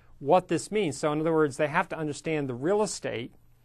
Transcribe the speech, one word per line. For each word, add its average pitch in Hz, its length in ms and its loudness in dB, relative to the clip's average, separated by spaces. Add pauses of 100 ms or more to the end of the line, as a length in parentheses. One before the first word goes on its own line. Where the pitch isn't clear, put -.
(200)
what 175 280 4
this - 240 -2
means." 196 260 0
So 151 160 0
in 156 80 0
other 165 120 2
words, 151 240 2
they 151 100 2
have 170 220 0
to 156 80 -8
understand 151 520 -4
the 123 60 -6
real 180 260 0
estate 120 520 -6 (320)